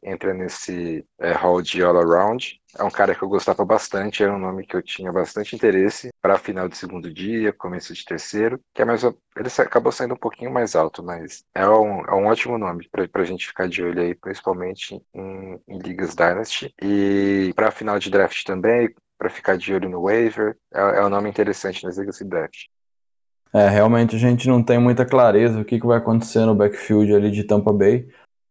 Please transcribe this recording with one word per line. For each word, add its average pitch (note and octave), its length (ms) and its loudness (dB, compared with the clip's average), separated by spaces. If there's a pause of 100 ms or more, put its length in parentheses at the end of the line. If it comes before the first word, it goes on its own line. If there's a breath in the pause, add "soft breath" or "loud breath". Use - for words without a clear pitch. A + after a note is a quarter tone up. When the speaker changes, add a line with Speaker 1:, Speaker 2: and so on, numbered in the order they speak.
Speaker 1:
entra F#2+ 320 -6
nesse, F2 720 -8 (140)
é, F2 140 -2
hall F2+ 280 2
de F2 220 -2
all-around. F2 760 2 (200)
É G#2 40 -4
um G2 60 -2
cara G2 240 2
que - 80 -10
eu G2 60 -4
gostava G2 380 0
bastante, G#2 580 -2
era G2+ 100 2
um G2+ 60 -6
nome F#2 260 -8
que - 100 -8
eu F2+ 60 -4
tinha F#2 300 -10
bastante F#2+ 440 -4
interesse G#2 540 2 (120)
pra G2 180 2
final F#2 300 -6
de - 80 -16
segundo F2+ 360 -14
dia, G#2 380 -4
começo F2+ 420 -10
de - 120 -16
terceiro, A2 540 -4 (140)
que - 80 -4
é A2 40 0
mais, A#2 180 0
ele - 460 -6
sa-, - 140 0
acabou A#2 280 0
saindo B2 220 -6
um - 40 -8
pouquinho A#2+ 320 -8
mais A#2+ 240 -2
alto, D#2+ 300 -2
mas E2 400 -14 (100)
é F#2+ 140 -2
um, G#2 380 4
é G2+ 100 -2
um G2+ 120 2
ótimo A2+ 300 0
nome F2+ 320 -8
pra, F#2 200 -4
pra F#2+ 160 -2
gente F2+ 200 -8
ficar - 220 -4
de F2 160 -6
olho F2 180 -2
aí, F2 140 -2
principalmente F#2+ 880 -8 (100)
em, F#2+ 540 -14
em F#2+ 120 -14
ligas F2+ 360 -8
Dynasty. F2 680 -2
E G2 760 2
pra G#2+ 140 2
final G#2 300 -4
de F#2+ 100 -8
draft F#2+ 360 2
também, A2 440 2 (300)
pra F2+ 100 -4
ficar - 280 -2
de F#2 140 -8
olho F#2+ 180 -2
no F2+ 140 -6
waiver, G#2+ 520 0 (180)
é, - 60 -4 (200)
é G2+ 60 4
um G2+ 40 0
nome G2+ 200 -2
interessante G2 540 -4
nas F2+ 140 -8
ligas G2 200 -8
de - 60 -14
draft. E2+ 420 -8 (880)
Speaker 2:
É, G#2 140 6
realmente A2+ 480 4
a A2+ 40 -2
gente A#2+ 280 2
não B2 160 6
tem A#2+ 160 4
muita B2 260 4
clareza A#2 540 6
o G#2 60 -4
que, A#2 140 -2
que A#2+ 60 -4
vai A#2+ 120 6
acontecer A2+ 420 0
no A2 160 4
backfield G#2 580 2
ali G#2 160 4
de G#2 140 0
Tampa G#2 300 2
Bay. G3 340 2 (440 soft breath)